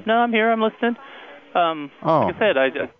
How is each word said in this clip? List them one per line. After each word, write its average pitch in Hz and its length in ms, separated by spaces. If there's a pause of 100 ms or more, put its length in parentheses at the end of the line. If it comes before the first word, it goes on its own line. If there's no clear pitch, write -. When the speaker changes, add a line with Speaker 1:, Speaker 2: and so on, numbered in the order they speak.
Speaker 1:
no, 220 100
I'm 240 180
here. 220 180
I'm 226 100
listening. 233 360 (560)
Um, 160 380 (100)
Speaker 2:
Oh. 151 240
Speaker 1:
like 90 100
I - 40
said, 190 180
I, 135 100 (320)